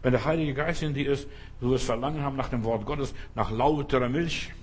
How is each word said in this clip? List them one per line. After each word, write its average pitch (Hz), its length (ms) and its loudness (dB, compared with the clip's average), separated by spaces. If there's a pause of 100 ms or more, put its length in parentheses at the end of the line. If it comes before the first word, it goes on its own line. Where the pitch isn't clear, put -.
Wenn 127 100 4
der 113 120 2
Heilige 156 300 0
Geist 160 280 -2
in 151 120 0
dir 139 180 0
ist, 139 160 -2 (320)
du 123 100 2
wirst 131 140 4
Verlangen 135 380 0
haben 139 140 -2
nach 131 120 -2
dem 117 160 -2
Wort 110 220 0
Gottes, 143 280 -4 (200)
nach 107 160 0
lauterer 135 580 4
Milch 160 440 -2 (100)